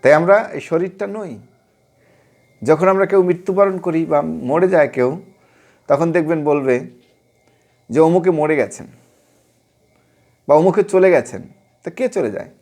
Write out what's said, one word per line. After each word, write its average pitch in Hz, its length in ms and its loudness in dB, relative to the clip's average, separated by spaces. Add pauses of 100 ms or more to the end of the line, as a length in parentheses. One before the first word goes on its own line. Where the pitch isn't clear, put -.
তাই 135 100 6
আমরা 185 400 4
এই 143 80 -10
শরীরটা 185 460 -6
নই। 196 320 -12 (1200)
যখন 156 260 2
আমরা 190 180 2
কেউ 196 160 2
মৃত্যুবরণ 185 560 0
করি 165 280 -4
বা 151 160 0
মরে 160 460 -2
যায় 160 200 2
কেউ, 131 340 -4 (640)
তখন 160 260 0
দেখবেন 160 320 -2
বলবে 135 460 -2 (1000)
যে, 127 100 0
"অমুকে 170 300 2
মরে 156 260 -2
গেছেন - 300 -4 (1600)
বা 143 60 6
অমুকে 185 300 2
চলে 190 260 2
গেছেন।" 120 320 -2 (400)
তা 170 80 -12
কে 240 180 -6
চলে 139 220 -4
যায়? - 200 -12 (120)